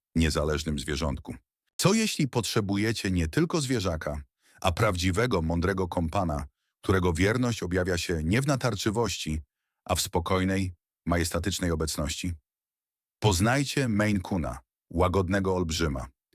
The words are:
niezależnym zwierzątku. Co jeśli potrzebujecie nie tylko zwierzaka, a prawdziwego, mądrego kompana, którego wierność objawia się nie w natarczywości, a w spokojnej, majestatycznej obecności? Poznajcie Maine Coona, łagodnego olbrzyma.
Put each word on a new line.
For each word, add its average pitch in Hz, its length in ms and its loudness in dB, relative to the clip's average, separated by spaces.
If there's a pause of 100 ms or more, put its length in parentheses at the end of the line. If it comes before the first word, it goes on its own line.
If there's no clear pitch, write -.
(140)
niezależnym 76 640 0
zwierzątku. 69 560 -4 (420)
Co 190 180 4
jeśli 214 340 0
potrzebujecie 107 840 -2
nie 87 180 0
tylko 165 320 0
zwierzaka, 87 640 -2 (380)
a 92 120 2
prawdziwego, 95 680 2
mądrego 87 460 0
kompana, 80 580 -2 (360)
którego 92 300 4
wierność 113 500 2
objawia 90 360 0
się 80 260 -2
nie 107 180 2
w 139 40 -2
natarczywości, 110 920 -2 (440)
a 92 100 0
w - 60 0
spokojnej, 95 760 0 (320)
majestatycznej 85 640 0
obecności? 80 640 -4 (840)
Poznajcie 120 720 2
Maine 104 320 2
Coona, 71 380 -4 (320)
łagodnego 92 640 2
olbrzyma. 80 500 -2 (280)